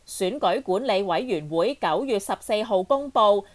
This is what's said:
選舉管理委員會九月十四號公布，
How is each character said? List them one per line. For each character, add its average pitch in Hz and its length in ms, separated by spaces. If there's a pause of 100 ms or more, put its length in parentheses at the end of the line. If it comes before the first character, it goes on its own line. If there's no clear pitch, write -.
選 196 320
舉 208 240
管 202 240
理 202 160
委 175 160
員 190 300
會 175 260
九 175 300
月 240 120
十 196 220
四 214 240
號 214 180
公 277 300
布， 208 420